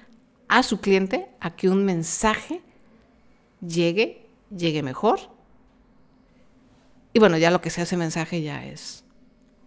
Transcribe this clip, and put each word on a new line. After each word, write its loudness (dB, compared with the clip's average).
a 4
su -2
cliente 0
a -6
que -2
un 2
mensaje -2
llegue, -2
llegue -2
mejor. 0
Y 4
bueno, 8
ya 4
lo 4
que -8
sea -4
ese -2
mensaje -4
ya -10
es -16